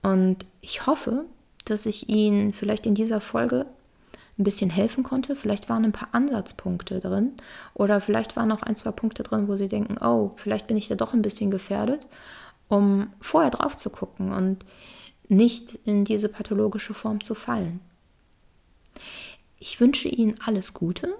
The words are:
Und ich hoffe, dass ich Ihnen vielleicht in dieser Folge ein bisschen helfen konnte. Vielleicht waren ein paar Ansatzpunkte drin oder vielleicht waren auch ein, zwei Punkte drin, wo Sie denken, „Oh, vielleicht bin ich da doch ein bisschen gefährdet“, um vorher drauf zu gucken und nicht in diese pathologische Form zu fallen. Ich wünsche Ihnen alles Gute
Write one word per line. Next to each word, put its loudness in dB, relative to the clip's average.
Und 4
ich -8
hoffe, 0
dass -2
ich -4
Ihnen 4
vielleicht -2
in 4
dieser 0
Folge 0
ein 2
bisschen 2
helfen 0
konnte. -2
Vielleicht -4
waren 2
ein 4
paar -8
Ansatzpunkte -2
drin 0
oder 4
vielleicht -2
waren 2
auch -4
ein, -2
zwei -6
Punkte -4
drin, -2
wo 0
Sie -2
denken, -2
„Oh, 2
vielleicht -4
bin 0
ich -2
da -2
doch -2
ein 4
bisschen 0
gefährdet“, -2
um 4
vorher 4
drauf -2
zu -6
gucken -6
und 0
nicht 4
in 4
diese 0
pathologische -2
Form -4
zu -6
fallen. -4
Ich -6
wünsche 6
Ihnen 2
alles -2
Gute -4